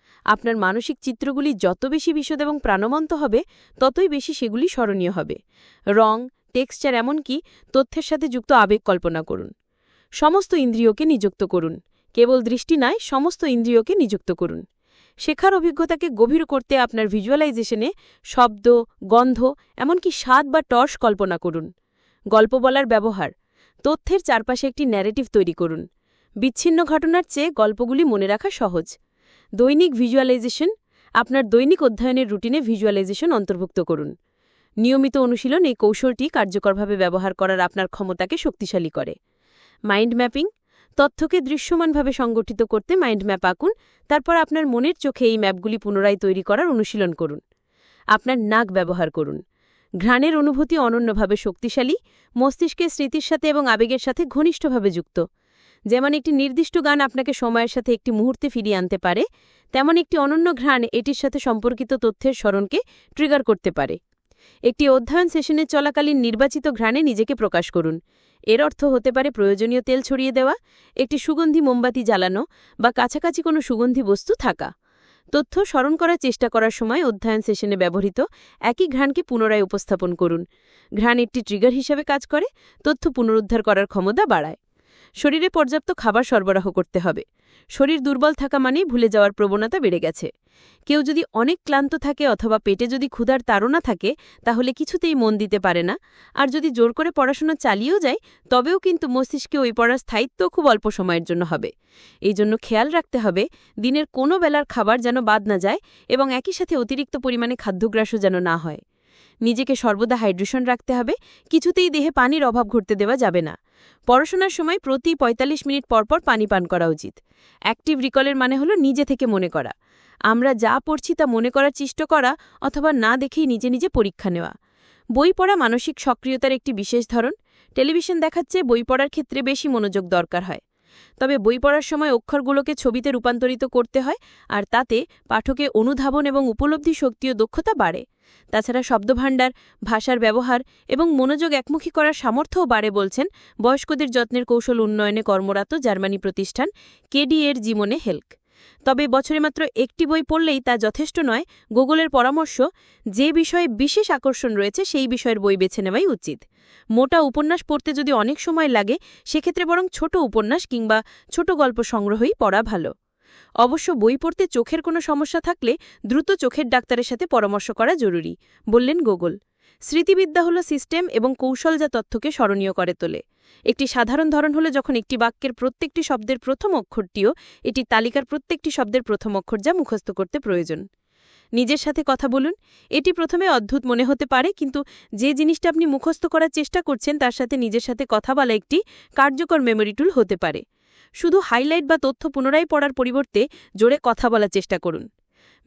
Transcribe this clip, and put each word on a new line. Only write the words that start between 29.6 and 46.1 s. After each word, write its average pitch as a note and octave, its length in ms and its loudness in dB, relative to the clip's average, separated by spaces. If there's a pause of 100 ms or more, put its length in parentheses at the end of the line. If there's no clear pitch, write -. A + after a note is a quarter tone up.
ভিজুয়ালাইজেশন। B3 760 2 (460)
আপনার B3+ 340 2
দৈনিক C4+ 340 6
অধ্যয়নের B3+ 440 0
রুটিনে A#3 340 -2
ভিজুয়ালাইজেশন G#3 680 0
অন্তর্ভুক্ত F#3+ 500 -2
করুন। D3+ 280 -4 (680)
নিয়মিত C4 400 2
অনুশীলন B3+ 480 2
এই B3+ 100 0
কৌশলটি A#3 540 0
কার্যকরভাবে G3+ 680 -2
ব্যবহার F#3 360 0
করার F#3+ 280 -2
আপনার F#3 260 -2
ক্ষমতাকে F#3 500 -6
শক্তিশালী F3+ 540 -4
করে। C3 220 -6 (720)
মাইন্ড G#3+ 320 2
ম্যাপিং। B3 300 -2 (520)
তথ্যকে D4+ 440 2
দৃশ্যমানভাবে D4 720 0
সংগঠিত A3+ 500 -2
করতে G#3+ 320 -2
মাইন্ড A#3 300 0
ম্যাপ G3 200 -2
আঁকুন। F#3 260 0 (380)
তারপর D4+ 280 2
আপনার D#4 300 0
মনের B3+ 280 0
চোখে B3+ 300 -2
এই A3+ 120 2
ম্যাপগুলি G3+ 400 -2
পুনরায় G3+ 400 0